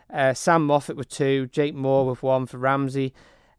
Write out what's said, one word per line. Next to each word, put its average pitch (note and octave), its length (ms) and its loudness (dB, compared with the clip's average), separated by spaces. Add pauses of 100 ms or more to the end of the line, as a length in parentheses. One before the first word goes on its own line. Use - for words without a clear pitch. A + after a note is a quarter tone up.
(120)
Uh, C3+ 220 2
Sam E3 320 2
Moffat C#3+ 300 0
with C#3 140 -10
two, C3+ 380 0
Jake D3 280 -2
Moore C3+ 320 2
with B2+ 160 -6
one C3 240 0
for B2+ 100 -16
Ramsey. C3+ 560 -2 (460)